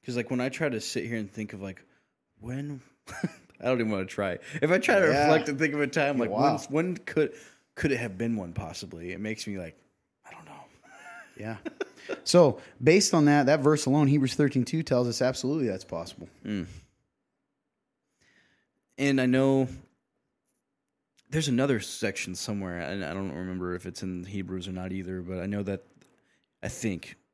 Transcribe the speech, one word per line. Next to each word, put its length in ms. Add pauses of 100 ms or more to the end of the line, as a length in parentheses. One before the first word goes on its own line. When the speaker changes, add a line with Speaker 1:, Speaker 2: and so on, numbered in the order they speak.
Speaker 1:
'Cause, 120
like, 140
when 100
I 80
try 200
to 120
sit 240
here 120
and 140
think 220
of, 80
like, 200 (580)
when, 420 (140)
<laughs> 120
I 580
don't 140
even 120
wanna 140
try. 340 (220)
If 100
I 80
try 200
to 80
Speaker 2:
Yeah. 160
Speaker 1:
reflect 260
and 80
think 160
of 80
a 60
time, 280
Speaker 2:
Yeah, 60
Speaker 1:
like, 100
Speaker 2:
wow. 260 (120)
Speaker 1:
when, 160 (100)
when 20
could, 360 (420)
could 160
it 60
have 200
been 180
one 180
possibly? 580
It 100
makes 260
me 100
like, 200 (480)
I 60
don't 140
know. 60 (880)
Speaker 2:
Yeah. 240
<laughs> 60 (580)
So, 340 (240)
based 300
on 120
that, 200
that 160
verse 240
alone, 220
Hebrews 280
thirteen 300
two 180
tells 240
us 140
absolutely 460
that's 180
possible. 420 (180)
Speaker 1:
Mm. 200 (2250)
And 240
I 40
know 440 (1600)
there's 180
another 320
section 560
somewhere, 460
and 240
I 80
don't 200
remember 420
if 100
it's 180
in 220
Hebrews 420
or 60
not 180
either, 300
but 180
I 60
know 180
that, 200 (800)
I 60
think 480 (180)